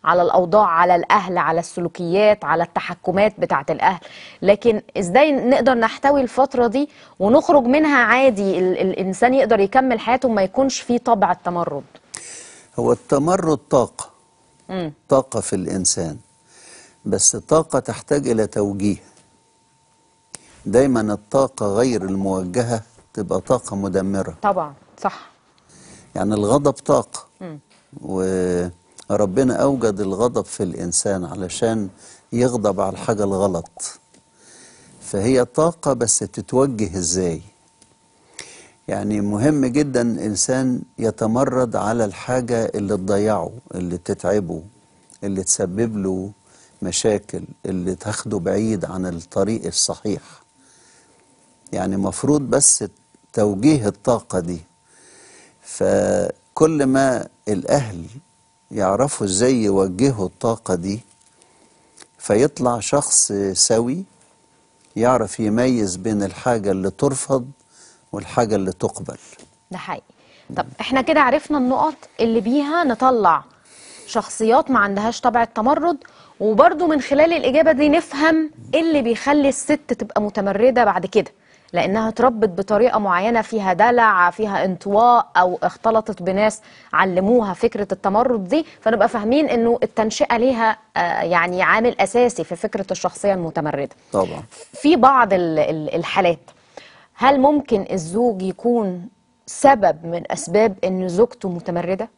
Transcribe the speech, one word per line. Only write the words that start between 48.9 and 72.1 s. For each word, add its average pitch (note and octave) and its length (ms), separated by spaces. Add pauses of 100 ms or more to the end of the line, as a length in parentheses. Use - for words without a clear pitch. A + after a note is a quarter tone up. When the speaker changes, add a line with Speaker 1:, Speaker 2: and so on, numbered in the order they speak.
Speaker 2:
الطريق G2 600
الصحيح. - 560 (1500)
يعني F#2+ 240
مفروض B2 440
بس B2 420 (500)
توجيه G#2+ 540
الطاقة G2+ 520
دي. F2 200 (1000)
فكل G2 1200
ما C3 420 (200)
الأهل G#2 580 (640)
يعرفوا G#2 560
إزاي A#2 360
يوجهوا G2 600
الطاقة A2 500
دي، F#2+ 240 (1160)
فيطلع A#2+ 600
شخص - 520 (220)
سوي A#2+ 500 (920)
يعرف A2+ 440
يميز A2 560
بين G2+ 280
الحاجة G2+ 480
اللي F#2+ 180
ترفض C3+ 600 (640)
والحاجة G#2 440
اللي F#2+ 160
تقبل. - 460 (540)
Speaker 1:
ده F3+ 60
حقيقي. - 260 (540)
طب - 80 (160)
إحنا C4 200
كده D4+ 200
عرفنا D4 360
النقط C4 380 (240)